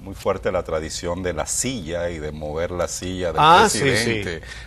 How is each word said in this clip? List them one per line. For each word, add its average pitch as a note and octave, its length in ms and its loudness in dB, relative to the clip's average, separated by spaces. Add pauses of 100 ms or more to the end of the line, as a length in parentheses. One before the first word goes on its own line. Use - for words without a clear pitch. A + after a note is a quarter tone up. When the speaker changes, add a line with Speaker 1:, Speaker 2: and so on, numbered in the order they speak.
Speaker 1:
muy G2 140 -12
fuerte G2 360 0
la F2+ 120 0
tradición E2+ 580 -4
de F2 120 -2
la D2+ 120 -2
silla F2 640 -4
y F2 80 -6
de D2+ 140 -6
mover D2+ 400 -4
la F2 160 0
silla F2+ 460 -4
del - 60 -4
Speaker 2:
Ah, D#3+ 300 8
sí, - 100 0
sí. - 40 0
Speaker 1:
presidente A2 580 0 (260)